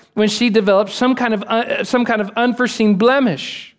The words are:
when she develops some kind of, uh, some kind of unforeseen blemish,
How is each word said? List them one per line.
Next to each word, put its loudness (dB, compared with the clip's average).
when 2
she 0
develops 2
some 0
kind -2
of, -4
uh, -2
some -2
kind 0
of -8
unforeseen 0
blemish, 0